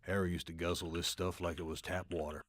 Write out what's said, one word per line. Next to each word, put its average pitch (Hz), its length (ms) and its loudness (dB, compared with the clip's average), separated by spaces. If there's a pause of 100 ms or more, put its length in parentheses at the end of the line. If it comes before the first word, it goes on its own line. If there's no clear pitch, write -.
Harry 95 260 4
used 85 140 0
to - 60 -10
guzzle 85 380 0
this 82 160 0
stuff 92 340 0
like 85 180 0
it 85 80 -4
was 80 160 -4
tap 92 280 -2
water. 76 380 -2